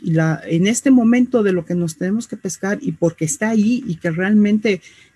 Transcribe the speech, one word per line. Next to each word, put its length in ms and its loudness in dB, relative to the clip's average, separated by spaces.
Y 80 -4
la, 340 0
en 220 0
este 240 0
momento 520 4
de 100 2
lo 120 -2
que 100 -4
nos 220 -4
tenemos 300 -4
que 80 -14
pescar 460 -6
y 100 -4
porque 340 -4
está 240 -4
ahí 380 2
y 80 -6
que 160 -4
realmente 720 2